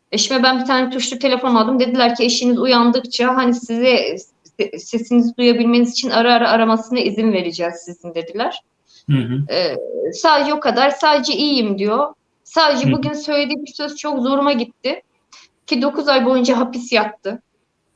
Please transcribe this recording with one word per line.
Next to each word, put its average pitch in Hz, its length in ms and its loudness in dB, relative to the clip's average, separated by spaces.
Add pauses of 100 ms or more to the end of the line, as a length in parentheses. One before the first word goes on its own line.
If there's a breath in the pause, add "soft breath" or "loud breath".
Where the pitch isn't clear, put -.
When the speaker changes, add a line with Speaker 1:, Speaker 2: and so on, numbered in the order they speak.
(120)
Speaker 1:
Eşime 247 300 0
ben 262 180 2
bir 247 40 -4
tane 254 260 0
tuşlu 262 280 -6
telefon 247 360 0
aldım. 233 260 2
Dediler 247 340 2
ki, 233 100 0
"Eşiniz 247 340 2
uyandıkça 247 760 2
hani 247 180 2
size 240 600 0 (420)
se-, 165 200 -6
sesinizi 233 580 0
duyabilmeniz 240 560 2
için 254 180 -6
ara 233 240 2
ara 233 160 2
aramasına 226 500 2
izin 214 320 0
vereceğiz 170 420 -4
sizin." 175 400 -16
dediler. 185 460 -6 (500 soft breath)
Speaker 2:
Hı 143 60 4
hı. 131 360 -4
Speaker 1:
Ee, 160 240 -2 (360)
sadece 294 420 2
o 302 60 -4
kadar. 262 300 2
Sadece 294 420 0
"iyiyim" 240 460 -2
diyor. 240 360 -2 (300)
Sadece 294 400 2
Speaker 2:
Hı 254 40 2
hı. 269 40 4
Speaker 1:
bugün 294 200 -2
söylediği 294 520 -4
bir - 80 -18
söz 294 240 -10
çok 285 260 -6
zoruma 277 300 0
gitti. 247 500 -6 (640 loud breath)
Ki 247 160 -2
dokuz 285 260 -2
ay 262 160 4
boyunca 247 340 2
hapis 247 340 -4
yattı. 214 500 -4 (540)